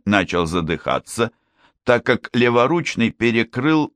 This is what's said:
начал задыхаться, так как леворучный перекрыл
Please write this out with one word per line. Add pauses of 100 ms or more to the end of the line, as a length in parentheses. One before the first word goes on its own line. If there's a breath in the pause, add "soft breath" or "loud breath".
начал
задыхаться, (520)
так
как
леворучный
перекрыл